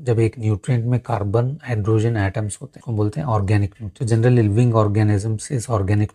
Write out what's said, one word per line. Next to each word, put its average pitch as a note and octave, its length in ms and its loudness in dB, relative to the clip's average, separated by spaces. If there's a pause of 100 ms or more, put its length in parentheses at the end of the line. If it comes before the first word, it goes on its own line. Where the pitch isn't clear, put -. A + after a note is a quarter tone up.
जब B2 180 0
एक A2+ 200 0
न्यूट्रिएंट A2 460 -2
में B2 140 0
कार्बन, A#2 640 -2
हाइड्रोजन A2 540 0
एटम्स G2+ 440 -4
होते - 180 -20
हैं, - 80 -20
उनको A2+ 100 -4
बोलते G#2 220 -2
हैं D#3 80 -6
ऑर्गेनिक G2+ 540 0
न्यूट्रिएंट्स। G#2 180 -14
तो - 60 -6
जनरल A2+ 280 4
लिविंग A2+ 420 4
ऑर्गेनिजम्स G#2 760 0
इस B2+ 180 -6
ऑर्गेनिक G#2 440 0